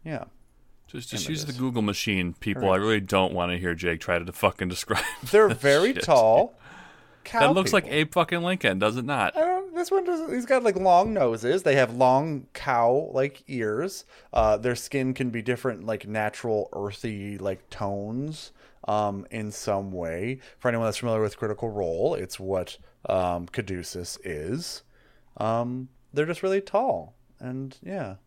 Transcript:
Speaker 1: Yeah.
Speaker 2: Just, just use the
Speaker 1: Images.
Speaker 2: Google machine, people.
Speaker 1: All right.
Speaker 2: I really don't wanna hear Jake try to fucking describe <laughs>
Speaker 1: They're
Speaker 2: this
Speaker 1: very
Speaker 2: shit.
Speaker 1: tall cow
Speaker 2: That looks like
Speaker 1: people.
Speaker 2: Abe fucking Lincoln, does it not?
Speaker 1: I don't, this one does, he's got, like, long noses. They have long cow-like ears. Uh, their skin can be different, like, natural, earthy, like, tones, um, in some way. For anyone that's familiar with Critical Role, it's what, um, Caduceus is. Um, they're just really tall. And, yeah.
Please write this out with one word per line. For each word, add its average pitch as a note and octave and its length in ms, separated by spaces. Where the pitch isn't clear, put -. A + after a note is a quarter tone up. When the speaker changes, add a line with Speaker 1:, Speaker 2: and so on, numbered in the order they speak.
Speaker 1:
Yeah. D#3 200
Speaker 2:
Just, - 220
just F#3+ 180
use D#3+ 140
the D3+ 60
Speaker 1:
Images. B2+ 120
Speaker 2:
Google B2 220
machine, G2 520
people. - 300
Speaker 1:
All G2 60
right. F#2 60
Speaker 2:
I F#2+ 40
really G#2+ 200
don't F#2+ 320
wanna F2 240
hear F2 180
Jake E2 260
try F2 200
to F2+ 120
fucking F#2+ 360
describe - 340
<laughs> - 160
Speaker 1:
They're G#3+ 180
Speaker 2:
this C#3 100
Speaker 1:
very D#3 360
Speaker 2:
shit. - 100
Speaker 1:
tall C3 500
cow - 160
Speaker 2:
That D3 140
looks F#3+ 180
like G3 120
Speaker 1:
people. C#3+ 140
Speaker 2:
Abe D#3 140
fucking E3+ 300
Lincoln, E3+ 360
does G#2+ 180
it B2+ 80
not? B2+ 320
Speaker 1:
I - 40
don't, F#4 340
this E4+ 160
one F#4+ 140
does, E4 280
he's A#3+ 140
got, C4 160
like, G#3 140
long F#3 360
noses. B2+ 520
They C#3+ 100
have B2+ 220
long C3 580
cow-like C3 960
ears. B2 560
Uh, A2 240
their A#2+ 200
skin C3 360
can B2+ 180
be A2+ 120
different, A#2 420
like, G#2+ 220
natural, G#2+ 680
earthy, G2+ 640
like, F#2+ 320
tones, A2 840
um, G#2 460
in G#2+ 180
some G2 400
way. F2+ 480
For - 80
anyone A#2 180
that's G#2+ 120
familiar A2+ 220
with G#2+ 160
Critical G#2+ 320
Role, G2+ 460
it's - 240
what, F#2 400
um, F2+ 400
Caduceus F#2 720
is. F2+ 640
Um, A#2+ 520
they're D3 120
just E3+ 180
really F#3+ 160
tall. G3 560
And, C3 420
yeah. E3 320